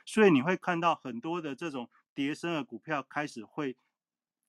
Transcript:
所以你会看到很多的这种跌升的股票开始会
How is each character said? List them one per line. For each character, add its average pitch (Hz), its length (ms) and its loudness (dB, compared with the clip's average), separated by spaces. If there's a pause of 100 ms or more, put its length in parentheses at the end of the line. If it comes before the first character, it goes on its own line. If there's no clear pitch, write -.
所 220 180 4
以 196 60 10
你 139 100 6
会 175 160 0
看 175 220 -4
到 165 160 2
很 120 260 -8
多 170 220 -4
的 139 140 -8
这 170 120 -8
种 127 220 -10 (240)
跌 143 180 -2
升 170 220 -4
的 147 80 0
股 120 160 -10
票 147 240 -4
开 147 240 -6
始 113 180 -12
会 135 320 -6 (720)